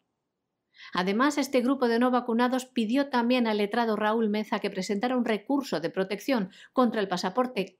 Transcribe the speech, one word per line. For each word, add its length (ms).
Además, 460
este 240
grupo 260
de 120
no 100
vacunados 560
pidió 440
también 360
al 120
letrado 380
Raúl 340
Meza 280
que 140
presentara 440
un 80
recurso 560
de 120
protección 580
contra 260
el 80
pasaporte 720